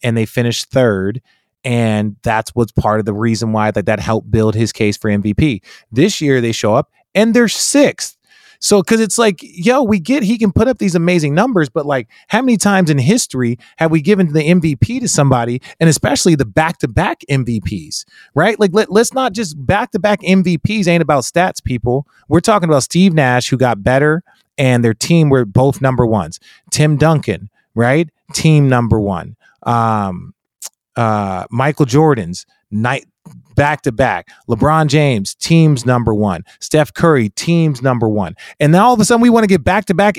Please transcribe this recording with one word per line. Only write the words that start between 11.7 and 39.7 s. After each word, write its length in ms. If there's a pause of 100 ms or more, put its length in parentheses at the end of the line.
like, 220 (200)
how 140
many 160
times 320
in 80
history 640 (160)
have 160
we 100
given 320
the 80
M 180
V 160
P 240
to 80
somebody, 540 (180)
and 80
especially 460
the 100
back-to-back 840
M 160
V 160
Ps, 420 (300)
right? 260
Like, 140
let, 180
let's 220
not 200
just, 300
back-to-back 600
M 180
V 160
Ps 300
ain't 160
about 200
stats, 400
people. 440 (220)
We're 100
talking 280
about 140
Steve 320
Nash, 360
who 80
got 260
better, 400 (340)
and 260
their 120
team 340
were 160
both 340
number 280
ones. 320 (320)
Tim 260
Duncan, 540 (240)
right? 340 (240)
Team 340
number 320
one. 360 (320)
Um, 640 (640)
uh, 560
Michael 340
Jordan's 640 (240)
night, 340 (500)
back-to-back. 720 (180)
LeBron 400
James, 460
team's 500
number 300
one. 300 (160)
Steph 340
Curry, 360
team's 520
number 260
one. 280 (240)
And 120
now 160
all 60
of 60
a 60
sudden 160
we 100
wanna 160
give 160
back-to-back 560